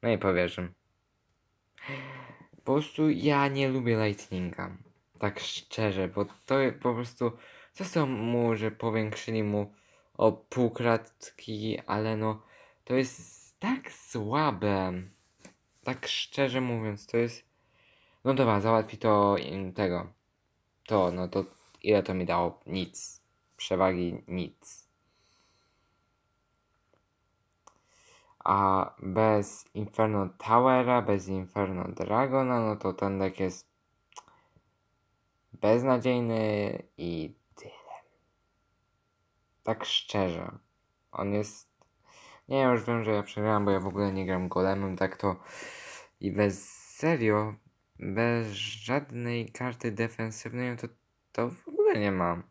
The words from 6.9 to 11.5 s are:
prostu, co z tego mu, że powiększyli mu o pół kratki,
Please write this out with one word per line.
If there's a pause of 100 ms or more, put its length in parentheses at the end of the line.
prostu, (420)
co
z
tego
mu,
że
powiększyli
mu (440)
o
pół
kratki,